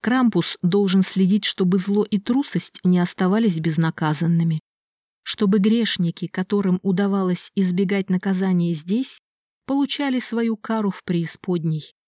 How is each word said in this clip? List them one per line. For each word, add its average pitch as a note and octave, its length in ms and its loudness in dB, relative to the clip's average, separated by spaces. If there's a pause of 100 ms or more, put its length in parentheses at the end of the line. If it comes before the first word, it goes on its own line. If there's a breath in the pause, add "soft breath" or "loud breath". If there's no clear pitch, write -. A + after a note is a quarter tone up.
Крампус A3+ 600 0
должен F#3+ 400 4
следить, F#3+ 420 2
чтобы F#3+ 340 0
зло G3+ 260 0
и G#3 140 -2
трусость - 680 -4
не F3+ 140 4
оставались F#3 640 0
безнаказанными, E3 1000 0 (640)
чтобы G#3 360 0
грешники, G3+ 680 0
которым F#3+ 560 -2
удавалось F#3+ 720 0
избегать F#3+ 560 0
наказания F#3 640 0
здесь, F3+ 460 -4 (460)
получали C4+ 520 -2
свою A3+ 380 -2
кару G#3+ 340 -2
в - 140 -10
преисподней. E3 920 -4 (140)